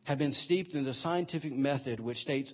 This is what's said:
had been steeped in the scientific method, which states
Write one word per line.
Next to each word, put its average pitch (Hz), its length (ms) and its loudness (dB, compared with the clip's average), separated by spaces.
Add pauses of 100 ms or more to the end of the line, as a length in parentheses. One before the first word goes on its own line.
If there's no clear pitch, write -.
had 143 120 2
been 143 160 2
steeped 180 400 0
in 147 100 0
the 131 100 -2
scientific 165 600 -2
method, 135 440 2
which 117 200 -4
states 139 360 -2